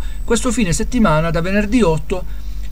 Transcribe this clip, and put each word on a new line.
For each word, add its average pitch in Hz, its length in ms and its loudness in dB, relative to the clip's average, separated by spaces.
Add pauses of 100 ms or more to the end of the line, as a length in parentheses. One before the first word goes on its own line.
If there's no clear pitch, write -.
(240)
questo 233 280 0
fine 208 220 0
settimana 170 560 2
da 165 120 0
venerdì 208 400 0
otto 160 420 0 (480)